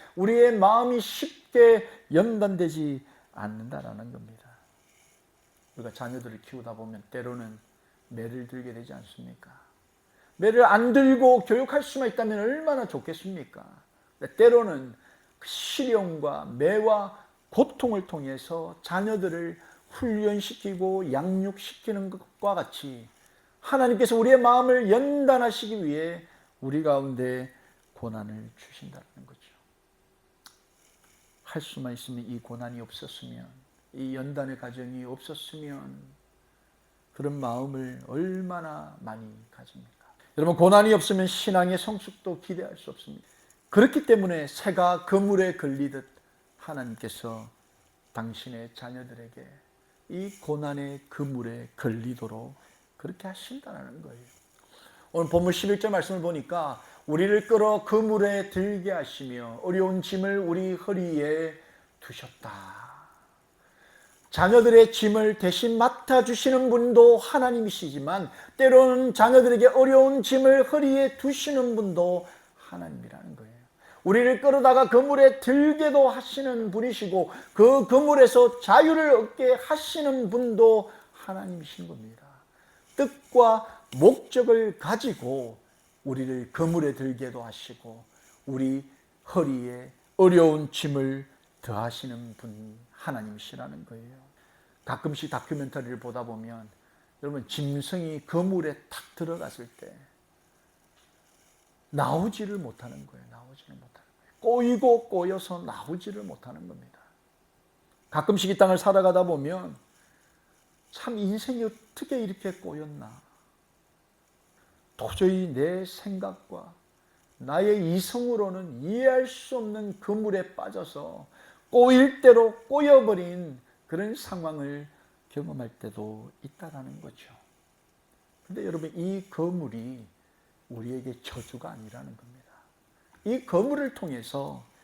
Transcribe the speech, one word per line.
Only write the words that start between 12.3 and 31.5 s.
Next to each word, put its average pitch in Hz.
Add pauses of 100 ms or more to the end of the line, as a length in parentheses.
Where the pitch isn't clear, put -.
얼마나 269
좋겠습니까? 165 (540)
근데 -
때로는 202 (440)
그 -
시련과 160 (100)
매와 208 (320)
고통을 214
통해서 160
자녀들을 175 (300)
훈련시키고 202
양육시키는 190
것과 196
같이 131 (520)
하나님께서 240
우리의 247
마음을 247
연단하시기 240
위해 165 (340)
우리 139
가운데 131 (420)
고난을 110
주신다는 - (220)
거죠. - (2000)
할 -